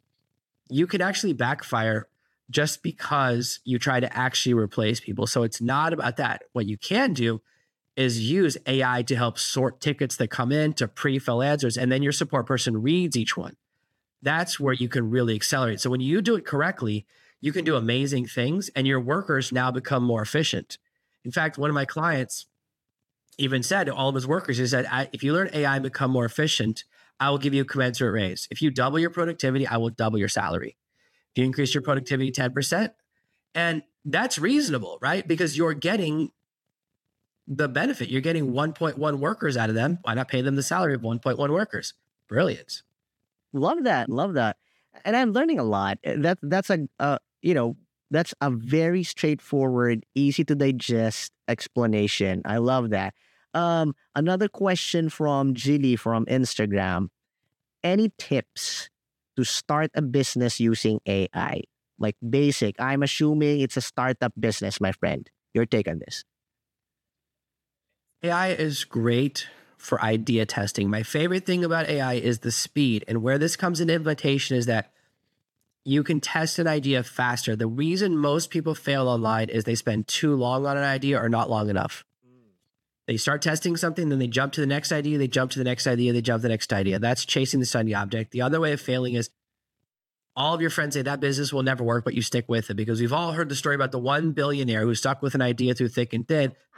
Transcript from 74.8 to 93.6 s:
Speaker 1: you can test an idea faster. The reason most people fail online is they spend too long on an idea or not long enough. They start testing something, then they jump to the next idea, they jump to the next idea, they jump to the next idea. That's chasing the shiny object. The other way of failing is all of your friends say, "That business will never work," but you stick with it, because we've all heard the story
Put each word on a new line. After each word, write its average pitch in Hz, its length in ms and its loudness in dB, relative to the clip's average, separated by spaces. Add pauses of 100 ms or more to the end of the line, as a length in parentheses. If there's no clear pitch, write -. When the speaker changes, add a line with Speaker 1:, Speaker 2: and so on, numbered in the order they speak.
Speaker 1:
you 143 200 2
can 147 180 0
test - 380 -2
an 170 80 0
idea 139 360 2
faster. 123 540 -2
The 113 120 0
reason 165 500 0
most 147 320 2
people 160 240 -2
fail 135 340 0
online 113 400 2
is 113 160 -2
they 117 120 0
spend 107 320 -2
too 151 260 2
long 131 320 0
on 139 100 0
an 143 80 0
idea 139 340 2
or 117 120 2
not 113 180 2
long 107 220 0
enough. - 340 -2 (1000)
They 117 100 -2
start 143 240 0
testing 165 360 0
something, 165 320 -2
then 139 100 2
they 131 80 0
jump 135 280 -2
to 160 60 -2
the 143 60 0
next 143 240 -2
idea, 151 260 0
they 139 120 0
jump 127 240 0
to - 60 -6
the 131 60 0
next 123 220 -2
idea, 123 260 2
they 120 80 2
jump 113 220 0
to 120 60 0
the 113 40 2
next 110 200 -2
idea. 98 260 2
That's 117 260 0
chasing 135 360 0
the 123 60 0
shiny 110 280 0
object. 101 380 -4
The 123 100 -2
other 143 180 2
way 151 120 2
of 143 80 -2
failing 127 340 -2
is 117 160 0 (1040)
all 147 200 0
of 165 60 -2
your 165 100 2
friends 151 240 -2
say, 139 80 -2
"That 139 180 -2
business 139 320 0
will 139 100 0
never 131 200 0
work," 117 220 2
but 117 100 -2
you 120 60 0
stick 117 280 -2
with 113 200 0
it, 107 60 -6
because 110 260 -2
we've 120 120 2
all 165 200 -2
heard 160 160 -2
the 139 60 -6
story 143 200 0